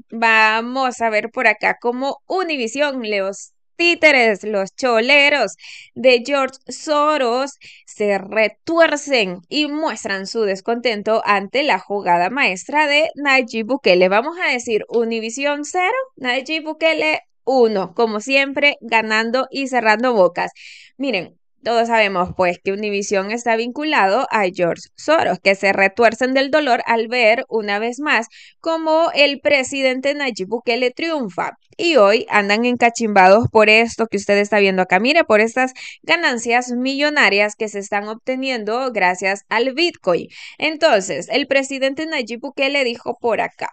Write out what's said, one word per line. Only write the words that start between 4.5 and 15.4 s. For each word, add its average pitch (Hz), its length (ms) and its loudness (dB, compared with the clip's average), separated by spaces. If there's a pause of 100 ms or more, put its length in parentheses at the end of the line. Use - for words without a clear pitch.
choleros 262 800 2 (380)
de 240 320 2
George 269 320 -2 (100)
Soros, 277 920 -2 (280)
se 202 320 -2
retuercen 220 1300 0
y 294 180 -2
muestran 226 580 -6
su 226 180 -6
descontento 214 840 -2
ante 202 380 0
la 233 160 0
jugada 185 500 0
maestra 269 580 -2
de 294 280 0
Nayib 262 520 0
Bukele. 185 420 4
Vamos 262 320 0
a 320 100 -2
decir, 233 360 -4
Univisión 233 760 -4